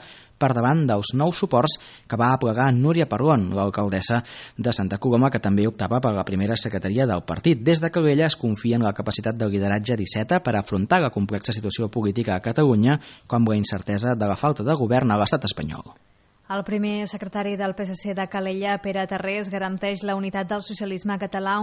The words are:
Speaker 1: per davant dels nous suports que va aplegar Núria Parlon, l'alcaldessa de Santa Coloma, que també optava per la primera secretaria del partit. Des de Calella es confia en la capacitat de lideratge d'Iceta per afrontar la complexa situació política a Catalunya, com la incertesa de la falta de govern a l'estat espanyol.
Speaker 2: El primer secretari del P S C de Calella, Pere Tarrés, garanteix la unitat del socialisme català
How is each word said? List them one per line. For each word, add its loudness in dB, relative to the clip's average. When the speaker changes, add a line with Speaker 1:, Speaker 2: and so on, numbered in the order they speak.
Speaker 1:
per 2
davant 2
dels 0
nous 0
suports 2
que -2
va 4
aplegar 2
Núria 4
Parlon, 2
l'alcaldessa 0
de 0
Santa -2
Coloma, 4
que 0
també 2
optava -2
per 2
la 0
primera 0
secretaria 0
del 0
partit. 0
Des 4
de -2
Calella 4
es 0
confia 0
en 2
la 0
capacitat -2
de 0
lideratge 0
d'Iceta 0
per 0
afrontar 2
la 0
complexa -2
situació -4
política -2
a -4
Catalunya, 4
com 2
la 2
incertesa -2
de 0
la 0
falta -2
de 2
govern 2
a 2
l'estat 0
espanyol. -8
Speaker 2:
El -4
primer -4
secretari -6
del -4
P -8
S -8
C -8
de -4
Calella, -4
Pere -4
Tarrés, -4
garanteix -4
la -2
unitat -4
del -4
socialisme -6
català -4